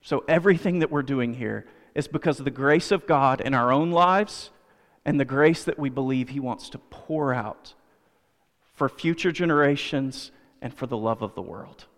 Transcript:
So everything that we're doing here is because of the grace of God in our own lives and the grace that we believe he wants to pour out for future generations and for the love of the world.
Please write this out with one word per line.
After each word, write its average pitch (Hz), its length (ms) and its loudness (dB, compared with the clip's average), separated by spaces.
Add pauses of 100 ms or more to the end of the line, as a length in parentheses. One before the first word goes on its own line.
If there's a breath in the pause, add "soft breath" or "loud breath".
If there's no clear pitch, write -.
So - 240 -2
everything 175 520 2
that 156 120 0
we're 147 100 0
doing 127 320 -2
here 107 320 -6 (300 loud breath)
is 147 120 -2
because 151 320 -2
of 135 60 -8
the 139 60 -2
grace 143 400 2
of 190 160 0
God 135 340 4
in 135 140 -2
our 123 160 2
own 156 200 2
lives 185 600 2 (520 soft breath)
and 147 160 0
the 135 60 2
grace 147 380 4
that - 160 -4
we 139 100 -2
believe 131 400 -2
he 139 100 -6
wants 123 300 -8
to - 80 -16
pour 147 560 -4
out 110 400 -8 (1000)
for 139 140 -2
future 165 440 -2
generations 143 1000 0 (300 soft breath)
and 123 120 -10
for - 120 -10
the 120 120 -6
love 107 260 -2
of 101 100 -8
the 98 80 -10
world. - 440 -16 (120)